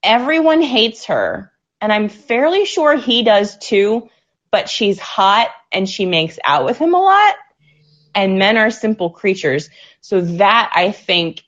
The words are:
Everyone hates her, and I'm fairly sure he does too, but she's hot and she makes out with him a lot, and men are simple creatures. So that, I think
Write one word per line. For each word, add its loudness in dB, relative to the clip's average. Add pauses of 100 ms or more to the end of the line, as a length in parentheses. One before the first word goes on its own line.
Everyone 2
hates -2
her, -4 (300)
and -2
I'm 0
fairly 0
sure 0
he -2
does 2
too, -2 (400)
but -2
she's -2
hot 0 (220)
and -2
she -6
makes -4
out 0
with -4
him 2
a 2
lot, 4 (800)
and 0
men 2
are 2
simple -4
creatures. -2 (320)
So -2
that, 0
I 0
think -6